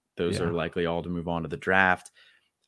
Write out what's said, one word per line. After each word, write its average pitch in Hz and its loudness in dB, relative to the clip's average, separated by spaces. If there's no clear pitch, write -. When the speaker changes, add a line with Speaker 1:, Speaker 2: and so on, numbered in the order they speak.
Speaker 1:
those 90 0
Speaker 2:
Yeah. 87 0
Speaker 1:
are 85 0
likely 85 -2
all 85 -2
to 85 -6
move 85 -6
on 85 -2
to 80 -8
the 82 -8
draft. 92 2